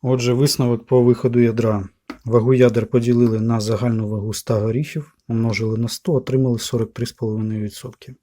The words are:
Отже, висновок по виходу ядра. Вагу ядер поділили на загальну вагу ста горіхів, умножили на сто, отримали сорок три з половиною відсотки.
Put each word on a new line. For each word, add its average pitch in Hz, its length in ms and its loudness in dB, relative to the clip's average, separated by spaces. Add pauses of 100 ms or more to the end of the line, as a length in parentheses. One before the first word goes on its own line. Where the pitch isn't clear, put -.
Отже, 123 320 0
висновок 120 520 0
по 127 180 4
виходу 120 360 4
ядра. 110 500 0 (360)
Вагу 117 280 2
ядер 117 340 4
поділили 120 520 2
на 113 200 0
загальну 110 480 -2
вагу 107 240 -4
ста 107 280 -2
горіхів, 127 560 -4 (120)
умножили 113 500 -2
на 117 100 -4
сто, - 260 -4
отримали 131 460 0
сорок 113 340 -4
три 117 120 -6
з - 60 -10
половиною 110 520 -6
відсотки. 107 600 -14